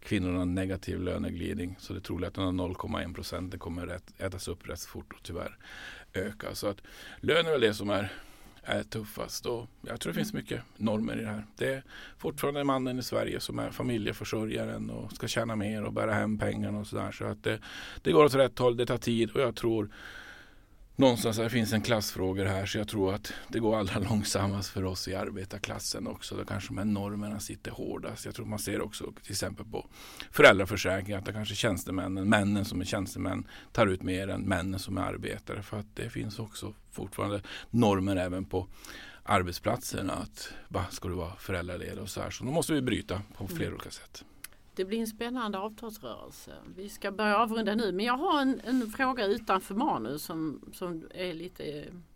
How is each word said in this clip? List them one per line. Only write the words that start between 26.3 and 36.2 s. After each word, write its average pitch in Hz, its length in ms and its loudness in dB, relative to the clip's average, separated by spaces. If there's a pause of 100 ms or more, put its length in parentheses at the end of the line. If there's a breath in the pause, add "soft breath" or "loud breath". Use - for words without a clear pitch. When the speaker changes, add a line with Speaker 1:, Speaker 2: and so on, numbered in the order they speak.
Speaker 1:
Där 98 80 -4
kanske 101 240 -6
de 110 100 -6
här 104 60 -2
normerna 104 560 -2
sitter - 300 -8
hårdast. - 540 -8
Jag 107 100 -8
tror 110 120 -8
man 107 120 -4
ser 104 220 -2
också - 320 -6 (100)
till - 100 -10
exempel - 340 -4
på - 200 -6 (440 loud breath)
föräldraförsäkringen 98 880 8
att 95 80 -6
det - 60 -4
kanske 104 220 -4
är - 20 -6
tjänstemännen, 92 720 0
männen 104 360 6
som - 160 -2
är - 40 -2
tjänstemän 95 600 -2 (260 loud breath)
tar 113 140 6
ut 92 160 2
mer 95 260 0
än 95 140 -2
männen 95 380 0
som 95 180 -4
är 92 40 0
arbetare. 98 600 -4
För 107 160 -8
att - 180 -10
det 117 140 -6
finns 110 280 -6